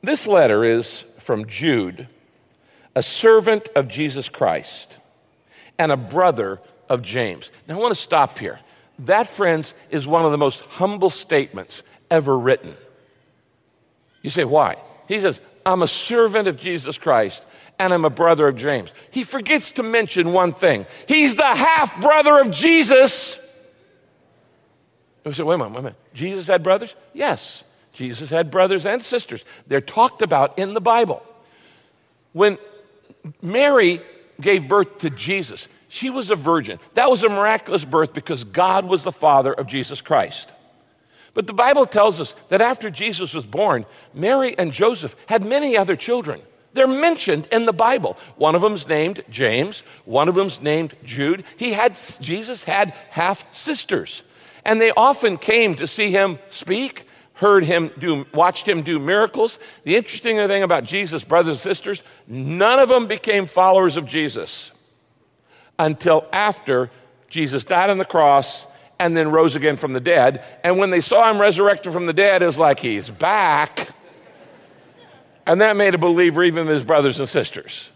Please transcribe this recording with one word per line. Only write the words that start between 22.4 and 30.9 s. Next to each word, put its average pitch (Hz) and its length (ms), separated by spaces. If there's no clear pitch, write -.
Jesus. 262 880
We 151 80
say, 151 80
"Wait 160 140
a - 20
minute, 113 140
wait 117 80
a - 20
minute. 120 160
Jesus 180 320
had 175 160
brothers?" 190 320
Yes, - 500
Jesus 127 360
had 165 220
brothers 185 340
and 226 180
sisters. - 400
They're 139 160
talked - 400
about 147 380
in 196 160
the 226 60
Bible. 226 420